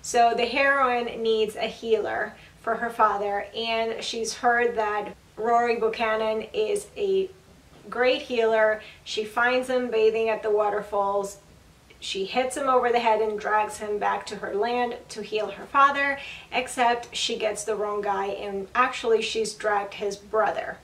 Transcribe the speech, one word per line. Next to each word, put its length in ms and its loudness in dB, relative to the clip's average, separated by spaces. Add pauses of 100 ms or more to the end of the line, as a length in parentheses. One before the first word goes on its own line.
So 360 4
the 100 0
heroine 760 2
needs 320 2
a 100 -2
healer 680 -2 (260)
for 160 -2
her 140 -4
father, 560 2 (100)
and 480 -2
she's 300 -6
heard 420 2
that 400 -2 (200)
Rory 400 2
Buchanan 640 0 (100)
is 340 -2 (100)
a 320 0 (600)
great 340 2
healer. 580 2 (220)
She 220 -6
finds 440 0
him 220 -2
bathing 380 2
at 160 -2
the 80 0
waterfalls. 880 0 (640)
She 220 -4
hits 320 -2
him 100 -2
over 240 4
the 80 4
head 220 4
and 180 0
drags 380 0
him 220 -4
back 280 -2
to 100 -10
her 180 -8
land 420 0 (140)
to 100 -12
heal 300 -4
her 160 -12
father, 520 4 (320)
except 640 0
she 220 -2
gets 280 -2
the 100 -2
wrong 260 -4
guy, 280 -2
and 460 -6
actually 460 2
she's 320 -2
dragged 400 -2
his 240 -6
brother. 680 -2